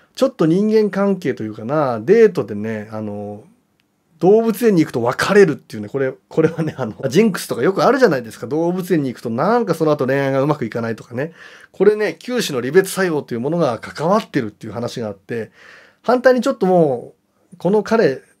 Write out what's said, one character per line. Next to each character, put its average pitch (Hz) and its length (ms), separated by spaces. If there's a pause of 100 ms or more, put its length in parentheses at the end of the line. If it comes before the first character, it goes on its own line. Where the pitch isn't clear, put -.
(160)
ち - 80
ょ - 20
っ 262 100
と 170 120
人 190 200
間 214 220
関 196 280
係 135 180
と 110 80
い 107 60
う 104 40
か 110 120
な、 127 380
デ 214 260
ー - 20
ト 135 140
で 104 100
ね、 107 360
あ 110 80
の、 104 440 (760)
動 208 220
物 226 260
園 208 80
に 160 60
行 - 80
く - 20
と 123 120
別 131 300
れ 202 120
る 147 80
っ - 20
て - 200
い 110 40
う - 20
ね、 104 80
こ 135 100
れ、 131 140 (160)
こ 160 120
れ 156 60
は 160 160
ね、 151 140
あ 131 80
の、 107 100 (140)
ジ 170 140
ン 220 80
ク - 100
ス - 60
と 123 80
か 117 80
よ 190 100
く 160 100
あ 214 80
る 269 80
じ 247 60
ゃ 196 40
な 139 80
い 120 60
で 110 80
す - 80
か。 120 80
動 165 240
物 180 220
園 151 100
に 131 60
行 113 80
く - 20
と 120 100
な 160 300
ん 226 60
か 175 100
そ 165 80
の 151 80
後 143 160
恋 135 80
愛 139 160
が 135 100
う 147 60
ま 147 80
く 131 100
い 107 40
か 117 120
な 113 80
い 110 60
と - 80
か - 100
ね。 147 200 (380)
こ - 120
れ 208 120
ね、 208 220
九 240 240
死 - 120
の 120 80
離 127 100
別 185 180
作 190 160
用 156 160
と - 120
い 117 40
う - 40
も 139 80
の 170 80
が 127 220
関 - 280
わ 202 100
っ - 100
て 143 140
る 110 60
っ 104 40
て - 160
い - 20
う 98 40
話 117 280
が 107 60
あ 104 40
っ 101 40
て、 113 360 (500)
反 247 200
対 254 120
に 247 80
ち - 60
ょ 220 60
っ - 20
と 190 100
も 160 480 (400)
う、 - 40
こ 175 140
の 214 120
彼 175 380 (200)